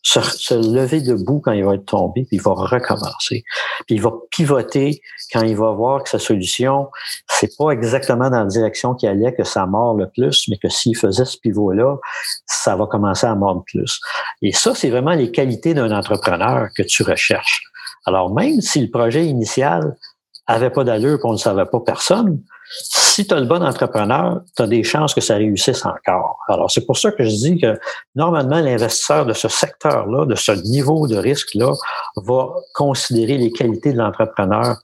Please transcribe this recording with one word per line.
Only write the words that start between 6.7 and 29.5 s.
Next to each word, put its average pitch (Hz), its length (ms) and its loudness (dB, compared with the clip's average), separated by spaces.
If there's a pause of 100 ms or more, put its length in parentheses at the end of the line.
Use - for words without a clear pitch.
c'est - 300 0
pas 151 140 2
exactement 123 580 0
dans 123 100 2
la 104 60 2
direction 113 500 0
qu'il 117 140 0
allait 113 260 0
que - 80 -2
ça 98 220 0
mord 110 300 2
le 95 140 0
plus, 139 380 0
mais 92 100 -2
que 90 120 -2
s'il - 260 0
faisait 104 300 2
ce - 120 -12
pivot-là, 104 600 2 (480)
ça - 320 0
va 101 100 0
commencer 101 400 0
à 110 80 0
mordre 98 300 0
plus. - 340 -4 (420)
Et 98 120 0
ça, 247 200 2
c'est - 160 0
vraiment 160 240 2
les 139 180 2
qualités 135 420 0
d'un 117 180 2
entrepreneur 101 880 0
que 101 60 0
tu - 200 0
recherches. - 600 0 (420)
Alors, 92 280 0
même 240 280 2
si - 180 0
le 113 100 0
projet 120 360 2
initial 143 720 0 (500)
avait 120 240 2
pas 135 140 0
d'allure, 123 340 2
qu'on 113 140 -2
ne 104 40 -2
savait 98 280 2
pas - 160 -2
personne, 190 600 0 (300)
si - 540 0
t'as 180 140 2
le 123 80 0
bon 170 160 2
entrepreneur, 135 800 0 (140)
t'as 117 120 2
des 110 160 2
chances 151 320 0
que 123 60 2
ça 107 140 2
réussisse 104 500 0
encore. - 640 -2
Alors, 87 220 0
c'est - 160 0
pour 127 120 0
ça 208 140 2
que 139 120 -2
je 110 60 2
dis 139 300 0
que, 110 200 0 (360)
normalement, 151 440 2
l'investisseur 131 680 0
de 117 80 0
ce - 140 -2
secteur-là, 127 800 0